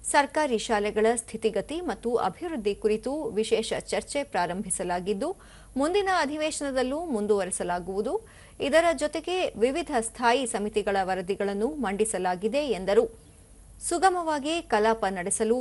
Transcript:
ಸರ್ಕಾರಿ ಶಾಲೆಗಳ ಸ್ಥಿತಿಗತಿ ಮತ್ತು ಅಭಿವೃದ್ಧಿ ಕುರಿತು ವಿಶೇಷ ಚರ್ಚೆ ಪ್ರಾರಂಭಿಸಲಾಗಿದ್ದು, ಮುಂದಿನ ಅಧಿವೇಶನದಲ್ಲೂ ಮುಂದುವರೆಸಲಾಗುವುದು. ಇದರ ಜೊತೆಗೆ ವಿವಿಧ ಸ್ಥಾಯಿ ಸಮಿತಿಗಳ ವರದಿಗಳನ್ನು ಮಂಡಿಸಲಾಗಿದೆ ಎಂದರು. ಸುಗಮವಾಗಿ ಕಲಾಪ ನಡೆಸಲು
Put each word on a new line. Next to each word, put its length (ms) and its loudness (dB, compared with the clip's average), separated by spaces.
ಸರ್ಕಾರಿ 460 2
ಶಾಲೆಗಳ 400 2
ಸ್ಥಿತಿಗತಿ 540 -2
ಮತ್ತು 220 -4
ಅಭಿವೃದ್ಧಿ 560 -4
ಕುರಿತು 280 0
ವಿಶೇಷ 340 0
ಚರ್ಚೆ 280 -4
ಪ್ರಾರಂಭಿಸಲಾಗಿದ್ದು, 960 -2
ಮುಂದಿನ 300 2
ಅಧಿವೇಶನದಲ್ಲೂ 760 -2
ಮುಂದುವರೆಸಲಾಗುವುದು. 1000 0
ಇದರ 180 6
ಜೊತೆಗೆ 360 -2
ವಿವಿಧ 260 -2
ಸ್ಥಾಯಿ 360 2
ಸಮಿತಿಗಳ 420 0
ವರದಿಗಳನ್ನು 600 -2
ಮಂಡಿಸಲಾಗಿದೆ 800 0
ಎಂದರು. 260 4
ಸುಗಮವಾಗಿ 680 2
ಕಲಾಪ 300 2
ನಡೆಸಲು 440 0